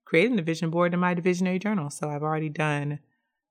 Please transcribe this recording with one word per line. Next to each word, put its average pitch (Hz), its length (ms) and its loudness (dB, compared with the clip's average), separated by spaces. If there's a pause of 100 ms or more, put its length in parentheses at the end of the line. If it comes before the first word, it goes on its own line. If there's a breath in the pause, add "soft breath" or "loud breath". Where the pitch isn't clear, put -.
creating 208 340 4
a 170 40 0
vision 160 280 -2
board 175 240 2
in 175 60 2
my 180 140 2
Divisionary 180 440 0
Journal. 185 320 -2
So - 200 -6
I've 147 120 -6
already 156 280 -2
done, 147 480 -2 (520)